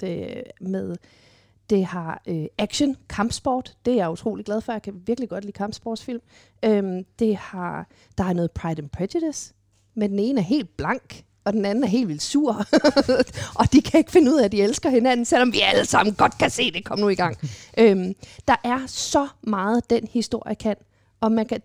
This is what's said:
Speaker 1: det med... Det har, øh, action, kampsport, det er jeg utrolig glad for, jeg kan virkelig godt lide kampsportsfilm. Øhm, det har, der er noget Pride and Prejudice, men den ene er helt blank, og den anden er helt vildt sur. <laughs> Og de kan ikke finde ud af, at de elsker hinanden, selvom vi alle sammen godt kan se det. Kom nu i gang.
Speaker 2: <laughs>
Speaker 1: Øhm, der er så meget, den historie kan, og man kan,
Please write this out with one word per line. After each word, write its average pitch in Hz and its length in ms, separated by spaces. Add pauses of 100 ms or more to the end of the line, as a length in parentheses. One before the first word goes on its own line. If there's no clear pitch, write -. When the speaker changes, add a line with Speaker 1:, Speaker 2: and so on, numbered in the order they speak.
Speaker 1:
det - 420 (180)
med... 185 360 (760)
Det 196 140
har, 170 420
øh, 165 180 (140)
action, 262 380 (120)
kampsport, 247 680 (100)
det 240 60
er 254 40
jeg 175 140
utrolig 196 340
glad 208 160
for, 240 120
jeg 214 100
kan 196 240
virkelig 247 220
godt 202 160
lide 202 80
kampsportsfilm. 226 680 (440)
Øhm, 196 400 (140)
det 220 180
har, 175 520 (300)
der 180 60
er 185 80
noget 170 180
Pride 165 320
and 147 80
Prejudice, 311 640 (400)
men 208 160
den 196 80
ene 240 220
er 180 40
helt 220 320
blank, 196 460 (220)
og 202 80
den 208 120
anden 214 200
er 220 40
helt 226 200
vildt 151 140
sur. 285 280 (560)
<laughs> - 540
Og - 120
de 269 100
kan - 160
ikke - 140
finde 294 180
ud 311 100
af, 233 40
at 202 80
de 202 100
elsker 269 280
hinanden, 247 340
selvom 247 280
vi 202 80
alle 196 260
sammen 196 280
godt - 240
kan - 120
se 247 200
det. - 140
Kom - 140
nu 208 100
i 196 60
gang. 180 220 (220)
Speaker 2:
<laughs> - 200
Speaker 1:
Øhm, 196 360 (340)
der 254 160
er 247 220
så 285 420 (140)
meget, 214 480
den 226 200
historie 220 440
kan, 208 220 (440)
og 220 120
man 226 140
kan, 220 180